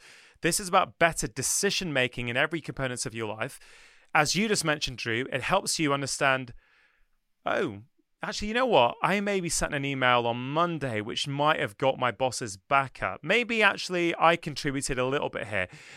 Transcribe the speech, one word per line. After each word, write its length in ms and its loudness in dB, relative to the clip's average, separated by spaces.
This 180 0
is 100 -6
about 300 2
better 280 2
decision-making 1040 -2
in 100 -2
every 240 0
component 420 -6
of 100 -8
your 140 -4
life. 320 -8
As 200 4
you 140 2
just 160 0
mentioned, 320 -2
Drew, 340 -2
it 120 -4
helps 360 0
you 140 2
understand, 600 0
"Oh, 380 -2
actually, 220 -6
you 80 -4
know 120 0
what? 360 6
I 180 0
maybe 280 -2
sent 260 -2
an 100 -2
email 440 4
on 240 -4
Monday 480 -2
which 260 -6
might 320 2
have 180 -4
got 220 2
my 140 0
boss's 440 -4
back 460 0
up. 220 -4
Maybe 400 2
actually 520 0
I 200 6
contributed 600 -4
a 100 2
little 220 0
bit 200 -6
here." 180 -2